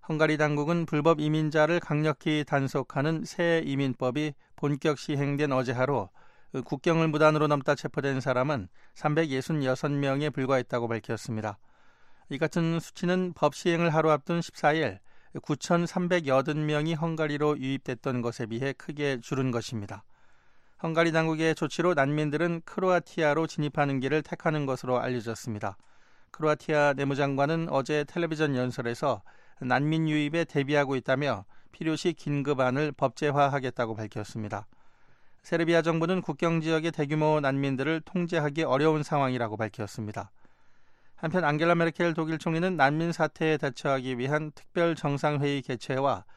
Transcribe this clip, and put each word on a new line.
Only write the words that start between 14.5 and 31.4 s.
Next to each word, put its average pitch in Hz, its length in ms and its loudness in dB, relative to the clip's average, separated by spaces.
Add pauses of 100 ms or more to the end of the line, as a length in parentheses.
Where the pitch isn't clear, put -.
구천삼백여든 156 1200 0
명이 151 300 0
헝가리로 151 640 0
유입됐던 131 640 -4
것에 117 240 -4
비해 127 260 -4
크게 143 460 -4
줄은 131 320 -2
것입니다. 110 520 -6 (760)
헝가리 165 300 2
당국의 160 420 2
조치로 165 400 0
난민들은 151 720 0
크로아티아로 165 800 0
진입하는 143 540 -2
길을 143 240 0
택하는 156 420 -2
것으로 127 340 0
알려졌습니다. 113 800 -6 (540)
크로아티아 151 640 2
내무장관은 139 760 0
어제 147 380 0
텔레비전 156 480 -2
연설에서 123 680 -2 (400)
난민 147 460 2
유입에 151 380 0
대비하고 139 500 0
있다며 131 480 -2 (300)